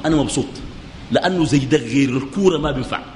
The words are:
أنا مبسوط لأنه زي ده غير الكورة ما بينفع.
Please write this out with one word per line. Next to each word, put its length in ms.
أنا 100
مبسوط 300
لأنه 340
زي 140
ده 180
غير 400
الكورة 400
ما 140
بينفع. 300